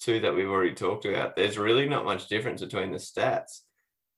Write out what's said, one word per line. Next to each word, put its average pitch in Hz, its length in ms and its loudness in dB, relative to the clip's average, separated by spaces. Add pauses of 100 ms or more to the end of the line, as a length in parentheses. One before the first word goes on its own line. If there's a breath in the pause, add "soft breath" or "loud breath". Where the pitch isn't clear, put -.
two 113 200 2
that 92 140 2
we've 95 140 2
already 92 240 2
talked 98 320 -2
about, - 300 0
there's 104 240 2
really 120 280 4
not - 160 0
much 95 240 -2
difference 104 340 -2
between 95 300 -4
the 80 60 -6
stats. - 640 -2 (560)